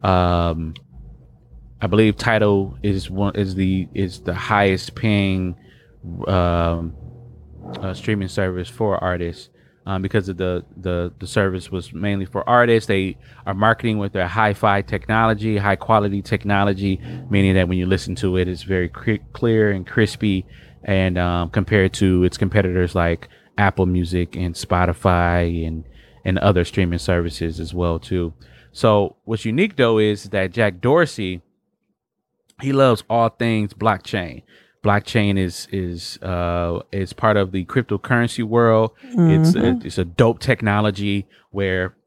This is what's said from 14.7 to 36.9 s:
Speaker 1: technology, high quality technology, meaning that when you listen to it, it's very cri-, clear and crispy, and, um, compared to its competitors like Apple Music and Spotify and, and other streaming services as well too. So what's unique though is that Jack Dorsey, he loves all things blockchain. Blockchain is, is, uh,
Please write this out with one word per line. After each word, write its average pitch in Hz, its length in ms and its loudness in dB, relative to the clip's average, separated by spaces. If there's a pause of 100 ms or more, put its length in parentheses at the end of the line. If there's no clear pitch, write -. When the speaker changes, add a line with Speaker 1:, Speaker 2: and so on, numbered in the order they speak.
Speaker 1:
technology, 110 760 0
high 101 200 0
quality 101 460 0
technology, 101 800 0 (300)
meaning 98 240 4
that 92 140 4
when 92 100 0
you 90 80 -2
listen 92 300 -2
to 92 200 -2
it, 90 120 0
it's 90 140 -8
very 90 260 -2
cri-, - 320 -4 (120)
clear 110 380 2
and 95 160 -4
crispy, 101 600 0 (380)
and, 95 340 2
um, 87 320 0
compared 95 440 2
to 92 300 4
its 90 140 0
competitors 92 560 0
like 85 340 0 (280)
Apple 98 300 2
Music 90 500 -2
and 85 180 -4
Spotify 87 1120 0
and, 80 180 -8 (400)
and 92 140 0
other 90 260 2
streaming 87 340 -2
services 85 640 -4
as 82 140 -8
well 87 240 -2
too. 85 340 -4 (400)
So 104 520 2
what's 107 200 -6
unique 147 320 -2
though 117 220 2
is 104 320 0
that 95 220 -2
Jack 101 280 -2
Dorsey, 120 600 0 (1200)
he 135 120 -4
loves 135 380 4
all 117 200 2
things 110 440 -2
blockchain. 92 680 -4 (420)
Blockchain 101 540 2
is, 92 340 -4
is, 87 500 -8
uh, 87 580 -2 (120)